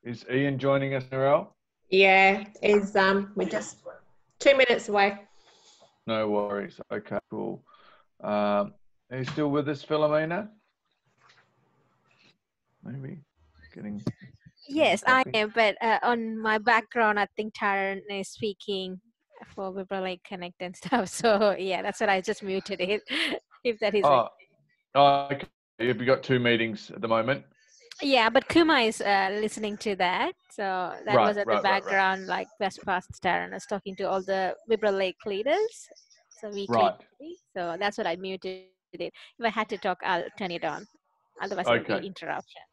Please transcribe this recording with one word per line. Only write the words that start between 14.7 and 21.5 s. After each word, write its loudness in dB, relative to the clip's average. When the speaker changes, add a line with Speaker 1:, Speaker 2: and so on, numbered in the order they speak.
Speaker 3:
I 6
Speaker 1:
copy. -4
Speaker 3:
am, 0
but, 4
uh, 2
on -2
my 0
background, 2
I 2
think -8
Taran -2
is -6
speaking -8
for -8
Wibra -6
Lake -6
Connect -12
and -10
<laughs> -20
stuff. 0
So, 4